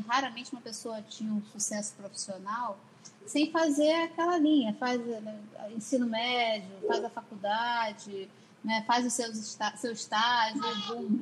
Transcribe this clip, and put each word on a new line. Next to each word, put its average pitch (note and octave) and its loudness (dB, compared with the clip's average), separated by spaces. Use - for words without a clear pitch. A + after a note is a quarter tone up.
raramente B3 0
uma A#3+ -10
pessoa A3 -8
tinha G#3+ -8
um G#3 0
sucesso G#3 -4
profissional G3+ -6
sem D4+ 2
fazer D4+ 4
aquela E4+ 2
linha, D4 6
faz, B3 0
né, G#3+ -6
ensino B3 2
médio, A3+ 0
faz - 2
a A#3 -4
faculdade, G#3+ -4
né, A3 2
faz A#3+ 4
o B3 2
seu A#3 -2
esta-, G#3+ -4
seu A#3 -4
estágio, A3 2
e A3 -2
bum, A3+ 0